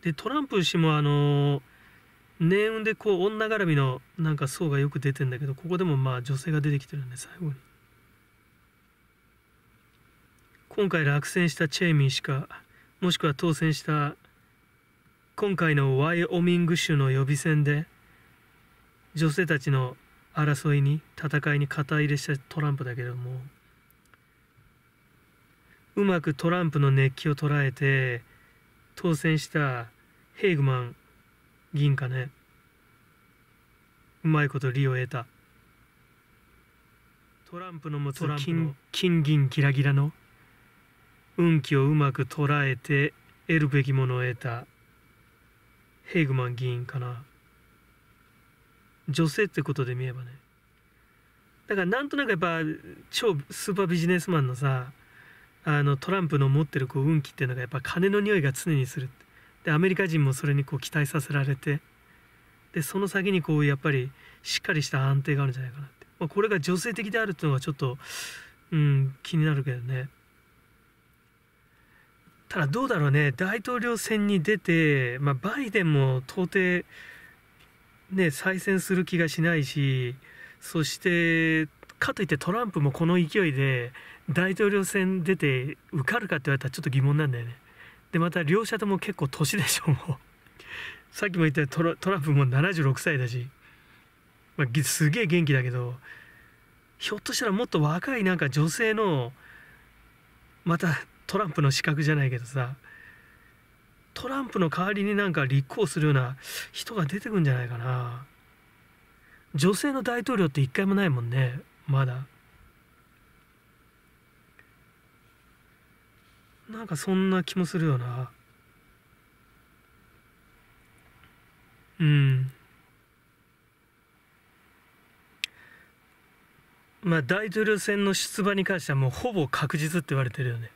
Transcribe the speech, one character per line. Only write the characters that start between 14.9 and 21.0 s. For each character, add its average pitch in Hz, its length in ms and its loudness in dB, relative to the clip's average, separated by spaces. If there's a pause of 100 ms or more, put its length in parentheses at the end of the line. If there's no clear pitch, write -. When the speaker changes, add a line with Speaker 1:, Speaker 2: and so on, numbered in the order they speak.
Speaker 1:
今 202 200 0
回 156 180 2
の 135 240 2
ワ 160 160 2
イ 170 100 2
オ 175 160 0
ミ 175 160 4
ン 175 100 2
グ 165 100 2
州 160 200 0
の 135 140 4
予 131 120 2
備 143 140 0
選 151 280 2
で、 147 220 0 (1300)
女 156 160 2
性 175 160 0
た 151 120 2
ち 147 120 -2
の 131 260 0 (380)
争 147 400 0
い 143 80 2
に、 143 180 2 (160)